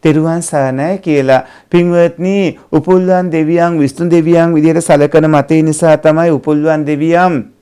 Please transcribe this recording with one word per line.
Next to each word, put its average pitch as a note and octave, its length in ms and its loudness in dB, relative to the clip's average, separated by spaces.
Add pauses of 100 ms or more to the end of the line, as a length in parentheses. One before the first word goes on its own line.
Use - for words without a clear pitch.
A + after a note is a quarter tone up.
තෙරුවන් D#3+ 400 0
සරණයි D3 600 -4
කියලා. C3+ 440 0 (220)
පින්වත්නි, F3 880 0 (140)
උපුල්වන් F3+ 600 0
දෙවියන් E3 500 0
විෂ්ණු D#3+ 300 -2
දෙවියන් E3+ 420 2
විදිහට D#3+ 320 0
සලකන D#3 480 2
මතය D#3 300 0
නිසා D#3 340 0
තමයි D#3+ 320 0
උපුල්වන් D3+ 560 -2
දෙවියන් D#3+ 600 -2 (160)